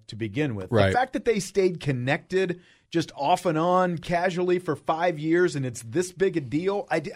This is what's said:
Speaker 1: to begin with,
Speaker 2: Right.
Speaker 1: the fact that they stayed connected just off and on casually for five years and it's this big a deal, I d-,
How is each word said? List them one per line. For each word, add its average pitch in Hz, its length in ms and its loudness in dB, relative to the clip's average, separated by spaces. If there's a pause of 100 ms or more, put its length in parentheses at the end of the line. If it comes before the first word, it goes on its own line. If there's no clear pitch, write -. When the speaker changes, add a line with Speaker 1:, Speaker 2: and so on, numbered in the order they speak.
Speaker 1:
to - 80 -16
begin 113 380 -4
with, 95 180 -8
Speaker 2:
Right. 101 200 6
Speaker 1:
the - 20 2
fact 254 200 0
that 254 120 -6
they 226 140 2
stayed 185 400 0
connected 170 840 -2 (300)
just 165 240 -2
off 151 320 2
and 160 100 2
on 180 400 2
casually 180 640 0
for 165 160 -4
five 165 420 0
years 160 380 2
and 135 100 -2
it's 120 160 -8
this 147 300 -4
big 180 260 0
a 160 40 0
deal, 175 500 -2
I 165 80 0
d-, 165 160 -8